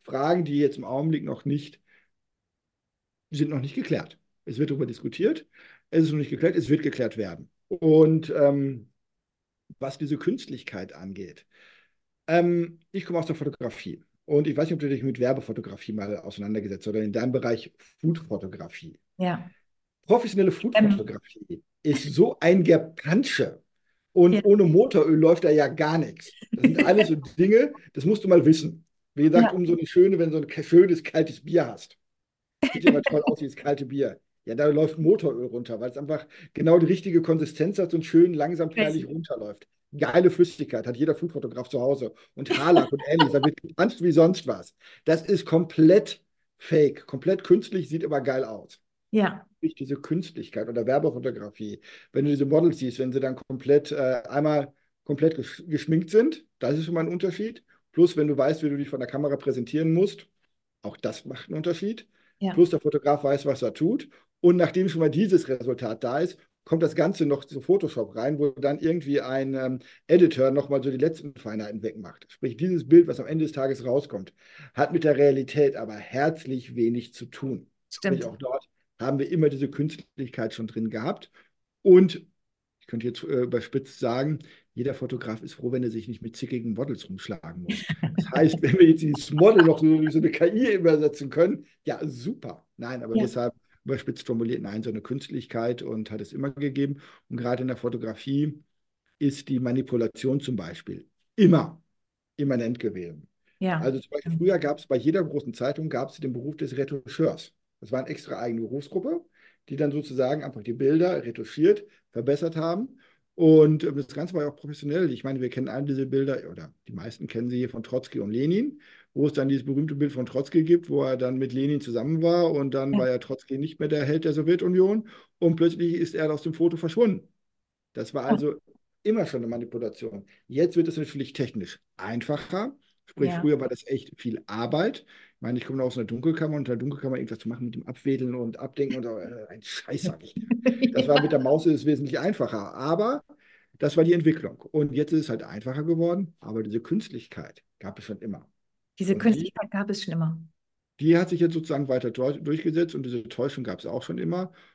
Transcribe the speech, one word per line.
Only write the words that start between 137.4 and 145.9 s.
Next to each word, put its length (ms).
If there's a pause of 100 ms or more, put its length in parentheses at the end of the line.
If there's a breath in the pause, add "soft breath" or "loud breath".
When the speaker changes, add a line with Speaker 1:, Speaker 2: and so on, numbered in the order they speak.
Speaker 1:
machen 180
mit 100
dem 120
Abwedeln 480
und 240
Abdenken 380
und, 80
äh, 420
ein 140
Scheiß, 400
sag 220
ich 100
dir. 160
Speaker 2:
<laughs> 560
Speaker 1:
Das 20
war 140
mit 100
der 80
Maus 260
ist 80
es 120
wesentlich 340
einfacher, 540
aber 500 (540 soft breath)
das 200
war 60
die 100
Entwicklung. 440 (140)
Und 200
jetzt 220
ist 80
es 80
halt 140
einfacher 400
geworden, 560